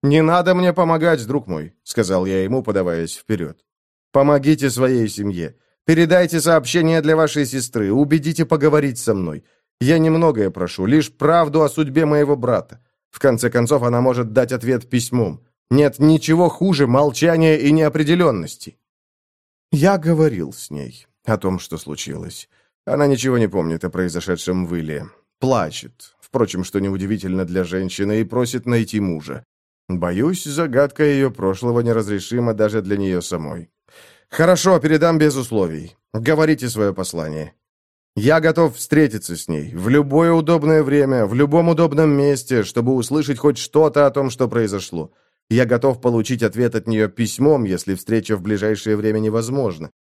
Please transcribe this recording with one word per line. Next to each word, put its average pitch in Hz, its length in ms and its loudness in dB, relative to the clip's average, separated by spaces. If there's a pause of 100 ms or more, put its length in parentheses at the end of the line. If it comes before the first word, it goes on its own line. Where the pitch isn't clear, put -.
«Не 143 180 4
надо 175 340 4
мне 180 180 2
помогать, 165 540 0
друг 135 200 -4
мой», — 80 260 -8 (100)
сказал 92 420 0
я 95 180 0
ему, 120 200 -2
подаваясь 87 540 -4
вперёд. 87 400 -6 (560)
«Помогите 139 560 2
своей 123 400 0
семье. 95 480 -6 (280)
Передайте 165 560 2
сообщение 160 600 2
для 156 140 2
вашей 151 300 0
сестры. 120 460 -4
Убедите 147 540 0
поговорить 147 540 0
со 113 140 -2
мной. 85 300 -6 (360)
Я 156 200 4
немногое 160 500 2
прошу, 87 360 -6
лишь 143 260 2
правду 156 520 2
о 147 60 2
судьбе 156 360 0
моего 147 300 2
брата. 120 440 -4 (300)
В - 100 -20
конце 123 300 2
концов, 123 340 2
она 120 180 0
может 123 320 0
дать 120 180 2
ответ 123 380 -4
письмом. 117 560 -2 (240)
Нет 143 300 2
ничего 160 500 4
хуже 156 380 0
молчания 156 680 2
и 143 140 2
неопределённости». 151 1040 0 (960)
Я 180 260 4
говорил 151 560 0
с - 180 -18
ней 69 360 -14 (180)
о 110 120 0
том, 92 220 -2
что - 180 -12
случилось. 76 720 -12 (360)
Она 143 220 0
ничего 127 300 0
не 113 100 2
помнит 82 360 -2
о 90 60 -4
произошедшем 90 760 -4
в 85 100 -6
Иле. 76 300 -8 (340)
Плачет, - 840 -4
впрочем, 101 420 -2
что 98 160 -4
неудивительно 95 680 -4
для 90 180 -2
женщины, 95 580 -2
и - 20 0
просит 123 420 -4
найти 117 340 -2
мужа. 76 440 -6 (460)
Боюсь, 92 540 -2
загадка 143 600 -2
её 139 280 2
прошлого 101 500 -2
неразрешима 113 720 -2
даже 107 280 0
для 98 160 -4
неё 92 240 -2
самой. 82 480 -10 (600)
«Хорошо, 175 500 2
передам 160 380 2
без 151 180 2
условий. 92 600 -4 (180)
Говорите 147 560 0
своё 107 240 -2
послание». 78 600 -8 (600)
Я 139 240 2
готов 160 360 2
встретиться 110 600 0
с - 120 -14
ней 78 280 -6
в 90 140 -4
любое 147 440 4
удобное 160 480 2
время, 135 440 2
в 104 100 -2
любом 147 340 2
удобном 156 400 4
месте, 139 540 2
чтобы 120 320 -2
услышать 135 420 -2
хоть 147 200 2
что-то 147 500 2
о 131 40 2
том, 143 180 -2
что 120 180 -2
произошло. 101 640 -4 (380)
Я 120 160 2
готов 123 360 0
получить 117 400 0
ответ 117 340 -2
от 110 120 -4
неё 107 220 0
письмом, 120 560 0
если 95 300 -4
встреча 107 400 -2
в 95 60 -8
ближайшее 107 540 -2
время 107 240 -2
невозможна. 110 720 -4 (100)